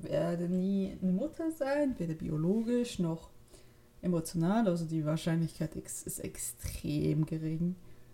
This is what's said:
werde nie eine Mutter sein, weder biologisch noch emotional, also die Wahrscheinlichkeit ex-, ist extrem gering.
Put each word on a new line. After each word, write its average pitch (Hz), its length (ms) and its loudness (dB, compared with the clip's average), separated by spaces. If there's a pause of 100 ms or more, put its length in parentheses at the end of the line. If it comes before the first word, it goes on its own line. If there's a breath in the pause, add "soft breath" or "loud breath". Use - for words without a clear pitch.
werde 175 460 0
nie 190 520 0
eine 185 120 2
Mutter 320 400 0
sein, 277 460 2
weder 165 160 -2
biologisch 220 840 0
noch 165 320 -2 (720 loud breath)
emotional, 180 640 2
also 170 180 2
die 160 200 0
Wahrscheinlichkeit 160 720 0
ex-, - 260 -10
ist - 180 -8
extrem - 1040 -2
gering. 160 500 -2 (380 loud breath)